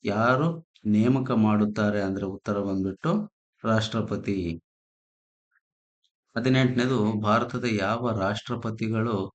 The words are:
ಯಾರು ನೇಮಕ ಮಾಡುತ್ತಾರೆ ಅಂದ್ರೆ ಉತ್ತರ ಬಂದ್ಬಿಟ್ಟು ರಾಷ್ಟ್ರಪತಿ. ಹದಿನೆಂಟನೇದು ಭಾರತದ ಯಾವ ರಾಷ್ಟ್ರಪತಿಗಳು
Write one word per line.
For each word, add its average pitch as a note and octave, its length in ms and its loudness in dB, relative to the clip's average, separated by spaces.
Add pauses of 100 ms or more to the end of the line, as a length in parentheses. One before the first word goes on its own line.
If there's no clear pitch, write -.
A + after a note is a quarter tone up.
ಯಾರು A#2+ 440 2 (380)
ನೇಮಕ B2 460 4
ಮಾಡುತ್ತಾರೆ G#2 720 2
ಅಂದ್ರೆ G2 240 -2
ಉತ್ತರ G2+ 340 -4
ಬಂದ್ಬಿಟ್ಟು G2 520 -2 (520)
ರಾಷ್ಟ್ರಪತಿ. G2+ 960 -2 (1800)
ಹದಿನೆಂಟನೇದು B2 880 2
ಭಾರತದ A#2 440 0
ಯಾವ A2+ 540 -2
ರಾಷ್ಟ್ರಪತಿಗಳು A2 1160 -2